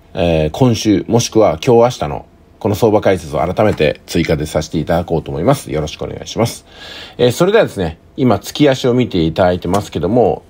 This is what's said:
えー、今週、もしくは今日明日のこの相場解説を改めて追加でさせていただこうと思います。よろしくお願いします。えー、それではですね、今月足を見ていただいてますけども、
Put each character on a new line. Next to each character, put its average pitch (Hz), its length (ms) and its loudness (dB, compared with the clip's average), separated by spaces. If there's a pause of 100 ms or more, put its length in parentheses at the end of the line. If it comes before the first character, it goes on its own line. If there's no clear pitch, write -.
(120)
え 82 360 0
ー、 - 20 -2
今 117 240 2
週、 98 320 2
も 113 140 2
し - 100 -4
く - 80 2
は 87 260 2
今 120 120 4 (120)
日 - 140 -6
明 76 60 -4
日 - 0 -
の 67 180 -10 (320)
こ - 100 -4
の 101 60 0
相 107 180 2
場 104 80 4
解 98 160 2
説 76 200 -10
を - 20 0
改 78 260 0
め 95 100 2
て - 320 0
追 85 180 -2
加 82 120 0
で 78 80 -4
さ 78 160 -2
せ - 120 -10
て 82 60 -2
い 76 60 -2
た 85 120 0
だ 85 80 -2
こ 82 140 -2
う - 40 -4
と - 80 -12
思 69 80 -6
い 82 60 -4
ま 135 100 2
す。 - 160 -10
よ 78 100 -4
ろ 76 60 -6
し - 100 -10
く - 60 -12
お 69 60 -8
願 - 140 -12
い - 40 -14
し - 120 -10
ま 107 80 2
す。 - 200 -10 (500)
え 123 120 2
ー、 120 40 2
そ 175 140 2
れ 202 60 0
で 226 60 6
は 185 60 6
で 120 60 -4
す - 80 -12
ね、 82 200 -4 (180)
今 120 240 2
月 - 280 2
足 131 180 0
を 120 60 2
見 120 160 2
て 87 140 -2
い 80 100 0
た 98 120 2
だ 90 80 4
い 87 80 -2
て 90 80 -8
ま 98 120 0
す - 120 -12
け 92 80 -4
ど 85 80 -2
も、 107 420 2